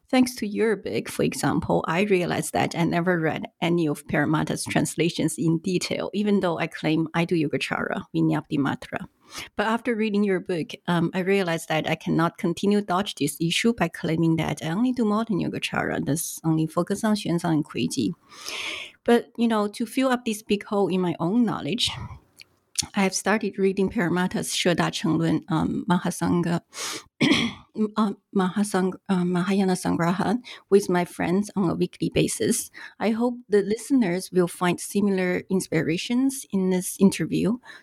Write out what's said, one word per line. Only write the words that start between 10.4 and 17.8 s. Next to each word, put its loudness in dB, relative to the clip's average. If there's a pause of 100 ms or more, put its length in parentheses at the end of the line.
book, -4 (140)
um, 2
I -2
realized 0
that -2
I 0
cannot 0
continue 2
dodge -2
this -2
issue 2
by -2
claiming 2
that -2
I -4
only 0
do 0
modern 0
Yogacara, -4
thus -4
only 2
focus -2
on 2
Xuanzang -2
and 0
Kuiji. -2 (920)